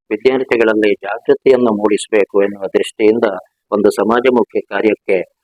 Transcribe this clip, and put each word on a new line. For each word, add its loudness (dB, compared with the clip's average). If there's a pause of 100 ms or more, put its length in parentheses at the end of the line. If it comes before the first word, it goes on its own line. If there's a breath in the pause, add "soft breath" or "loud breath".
ವಿದ್ಯಾರ್ಥಿಗಳಲ್ಲಿ 0
ಜಾಗೃತಿಯನ್ನು 0
ಮೂಡಿಸಬೇಕು 0
ಎನ್ನುವ -6
ದೃಷ್ಟಿಯಿಂದ 0 (480)
ಒಂದು 2
ಸಮಾಜಮುಖಿ 0
ಕಾರ್ಯಕ್ಕೆ -2 (220)